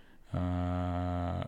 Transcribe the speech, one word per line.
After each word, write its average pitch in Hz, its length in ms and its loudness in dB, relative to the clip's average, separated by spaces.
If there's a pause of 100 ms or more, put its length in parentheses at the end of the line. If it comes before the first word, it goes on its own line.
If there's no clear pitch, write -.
(320)
э, 90 1160 0